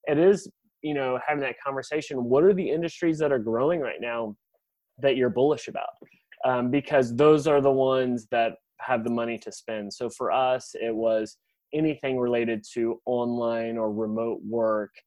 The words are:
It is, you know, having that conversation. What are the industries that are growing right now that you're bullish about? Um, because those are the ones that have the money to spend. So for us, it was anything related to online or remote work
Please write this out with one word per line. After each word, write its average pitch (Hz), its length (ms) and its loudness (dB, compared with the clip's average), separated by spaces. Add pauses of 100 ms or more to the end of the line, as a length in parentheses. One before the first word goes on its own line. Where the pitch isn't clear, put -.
It 143 140 2
is, 196 280 4 (360)
you 151 100 -4
know, 127 340 -2
having 147 140 -2
that 131 140 -4 (100)
conversation. 139 580 -6
What 127 200 4
are 196 100 8
the 180 160 0
industries 160 480 -2
that 151 140 2
are 131 80 2
growing 120 420 0
right 98 180 -6
now 117 360 -6 (640)
that 135 180 2
you're 123 140 2
bullish 139 360 2
about? - 220 -8 (560)
Um, 123 240 0
because 135 460 2
those 151 320 6
are 143 140 4
the 135 100 4
ones 131 580 0
that 113 240 0 (280)
have 120 220 -2
the 120 60 -2
money 117 300 -2
to 107 120 -12
spend. 104 400 -10
So 120 180 -8
for 110 220 -4
us, 127 480 0
it 117 160 -2
was 110 420 0 (360)
anything 147 460 -2
related 117 440 0 (120)
to 117 320 -2
online 120 680 -2
or 110 140 -2
remote 110 560 -4
work 110 440 -2 (160)